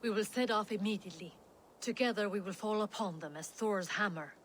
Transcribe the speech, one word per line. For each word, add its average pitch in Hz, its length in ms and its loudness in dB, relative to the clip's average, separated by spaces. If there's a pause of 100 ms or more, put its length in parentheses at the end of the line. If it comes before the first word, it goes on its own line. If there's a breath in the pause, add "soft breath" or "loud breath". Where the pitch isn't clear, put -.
We 240 80 0
will 214 160 2
set 247 260 2
off 214 200 4
immediately. 196 640 -2 (480)
Together 220 480 2
we 196 100 0
will 190 140 -4
fall 214 300 0
upon 202 360 -2
them 147 160 -8
as 156 120 -8
Thor's 202 400 0
hammer. 165 460 -2 (120)